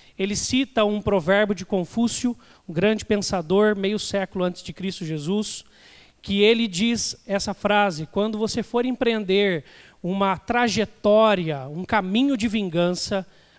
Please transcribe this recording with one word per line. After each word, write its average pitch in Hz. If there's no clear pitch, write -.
ele 196
cita -
um 208
provérbio 202
de 190
Confúcio, 226
um 180
grande 208
pensador, 202
meio 196
século 190
antes 180
de -
Cristo 185
Jesus, 160
que 202
ele 226
diz 214
essa 196
frase: 196
"Quando 214
você 220
for 240
empreender 202
uma 190
trajetória, 208
um 151
caminho 220
de 208
vingança, 180